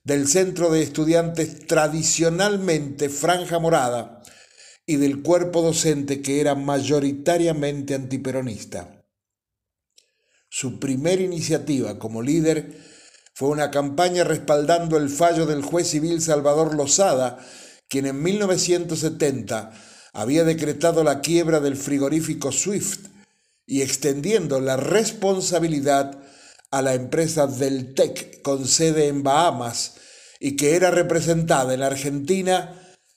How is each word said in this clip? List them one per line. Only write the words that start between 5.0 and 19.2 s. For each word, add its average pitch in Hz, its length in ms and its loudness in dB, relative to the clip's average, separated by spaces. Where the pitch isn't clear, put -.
cuerpo 175 400 2
docente 147 580 0
que 139 200 -2
era 143 160 2
mayoritariamente 143 1400 0
antiperonista. 127 1080 -8
Su - 320 -8
primera 143 420 0
iniciativa 151 760 -2
como 110 220 -8
líder 156 580 0
fue 135 180 -2
una 147 200 -2
campaña 160 540 0
respaldando 156 720 2
el 147 120 2
fallo 165 380 2
del 147 160 -2
juez 160 240 0
civil 160 340 -2
Salvador 151 540 2
Lozada, 139 640 2
quien 135 180 -2
en 135 140 -4
mil 190 200 0
novecientos 175 580 0
setenta 131 720 -2